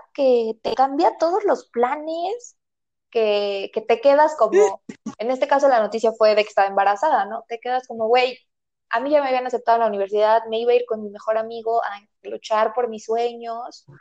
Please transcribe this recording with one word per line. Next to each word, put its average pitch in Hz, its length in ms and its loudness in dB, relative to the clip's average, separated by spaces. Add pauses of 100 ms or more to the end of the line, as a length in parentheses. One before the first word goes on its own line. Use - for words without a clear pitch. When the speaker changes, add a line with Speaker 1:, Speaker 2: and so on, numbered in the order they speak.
(140)
Speaker 1:
que 240 480 0
te - 140 -6
cambia 277 420 0
todos 349 260 0
los 320 260 -2
planes, 320 840 -6 (560)
que, 202 600 -2
que 220 80 -4
te 226 200 0
quedas 302 360 4
como, 381 520 2
Speaker 2:
<laughs> - 300 -14
Speaker 1:
en 233 120 -4
este 254 160 -2
caso 277 220 2
la 240 120 4
noticia 220 320 0
fue 214 220 4
de 208 80 4
que 208 60 -8
estaba 196 180 2
embarazada, 202 580 0
¿no? 214 240 -10
Te 233 100 -10
quedas 254 280 -6
como, 226 200 -4
"Güey, 247 300 2 (520)
a 233 120 -2
mí 277 100 -4
ya 294 100 4
me 269 80 -2
habían 254 180 -2
aceptado 233 300 0
en 233 60 -2
la 226 60 2
universidad, 208 600 2
me 220 100 -4
iba 240 120 0
a 240 40 4
ir 247 120 0
con 214 160 -6
mi 208 60 -12
mejor 214 280 -4
amigo 226 460 -4
a 202 180 -10 (220)
luchar 220 500 -2
por 240 160 -2
mis 220 160 -14
sueños, 233 800 -6 (160)